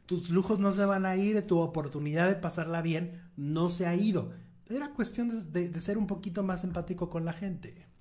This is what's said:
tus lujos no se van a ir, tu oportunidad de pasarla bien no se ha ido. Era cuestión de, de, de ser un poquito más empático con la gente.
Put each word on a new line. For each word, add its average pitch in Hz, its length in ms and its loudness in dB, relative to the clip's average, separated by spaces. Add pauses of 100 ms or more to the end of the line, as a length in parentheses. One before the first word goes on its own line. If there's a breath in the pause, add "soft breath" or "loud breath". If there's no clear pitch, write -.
tus 180 240 -2
lujos 185 300 4
no 196 140 4
se 202 120 2
van 190 220 4
a 185 100 2
ir, 208 300 2
tu 175 120 4
oportunidad 151 680 0
de 196 60 4
pasarla 165 480 -2
bien 165 400 -2 (120)
no 160 360 0
se 175 160 0
ha 170 80 2
ido. 190 380 2 (360 loud breath)
Era 277 240 -4
cuestión 240 360 -2 (220)
de, 175 120 0
de, 175 80 -2
de 165 100 -4
ser 208 160 0
un 208 100 2
poquito 196 360 -4
más 185 220 0
empático 175 440 -4
con 165 160 -4
la 165 80 -2
gente. 165 540 -8 (140)